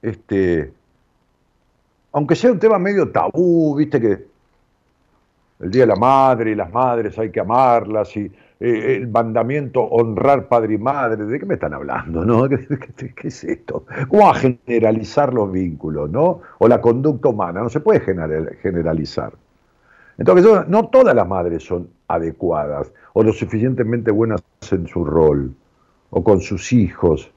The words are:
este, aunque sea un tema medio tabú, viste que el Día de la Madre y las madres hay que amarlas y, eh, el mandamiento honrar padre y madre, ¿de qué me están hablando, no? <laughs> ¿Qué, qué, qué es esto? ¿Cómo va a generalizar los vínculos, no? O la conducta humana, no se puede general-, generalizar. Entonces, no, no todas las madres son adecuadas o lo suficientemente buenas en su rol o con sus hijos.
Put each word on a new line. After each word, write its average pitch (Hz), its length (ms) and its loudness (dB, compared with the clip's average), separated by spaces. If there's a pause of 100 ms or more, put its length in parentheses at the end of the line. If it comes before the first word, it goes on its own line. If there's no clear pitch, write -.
este, 95 680 -2 (1400)
aunque 147 220 0
sea 240 160 2
un 208 80 0
tema 220 200 4
medio 185 320 0
tabú, 160 640 0
viste 143 240 0
que 104 260 -2 (1300)
el 90 100 -8
Día 123 120 4
de 120 40 6
la 107 100 4
Madre 123 540 4
y 107 60 -2
las 90 160 -6
madres 117 440 -2
hay 110 140 -6
que - 80 -6
amarlas 110 760 0
y, 104 80 -4 (340)
eh, 117 380 -2
el 104 120 -6
mandamiento 117 760 -2
honrar 120 680 0
padre 110 260 0
y 107 40 -2
madre, 117 460 -4
¿de 117 140 -6
qué 190 80 -10
me 190 80 -4
están 76 200 -6
hablando, 71 500 -6
no? 117 240 2
<laughs> - 0 -
¿Qué, 131 180 -4 (300)
qué, 131 180 -14
qué - 140 -12
es - 160 -16
esto? - 420 -10 (220)
¿Cómo 202 160 6
va 165 80 6
a - 20 2
generalizar 120 960 0
los 104 200 -2
vínculos, 78 580 -6
no? 156 300 0 (180)
O 113 80 4
la 117 140 4
conducta 131 480 0
humana, 98 340 -4
no 120 60 -4
se 147 120 -6
puede 208 200 2
general-, 80 640 -4
generalizar. 80 680 -4 (840)
Entonces, - 260 6
no, 208 200 6
no 202 240 0
todas 247 260 4
las 104 120 2
madres 87 360 -4
son 87 260 -8 (200)
adecuadas 80 840 -4 (200)
o 110 100 2
lo 107 100 4
suficientemente 113 800 -2
buenas 110 320 0 (300)
en 87 160 -4
su 85 160 -4
rol 73 500 2 (560)
o 90 140 -2
con 98 160 4
sus - 320 -8
hijos. 92 640 0